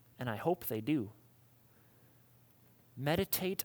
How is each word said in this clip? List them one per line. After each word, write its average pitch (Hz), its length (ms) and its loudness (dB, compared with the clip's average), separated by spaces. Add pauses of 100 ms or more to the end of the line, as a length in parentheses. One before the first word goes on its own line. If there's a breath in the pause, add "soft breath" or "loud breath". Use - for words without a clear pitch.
(180)
and 127 100 -4
I 107 80 -2
hope 165 300 0
they 110 140 -2
do. 110 320 0 (1800 soft breath)
Meditate 185 680 0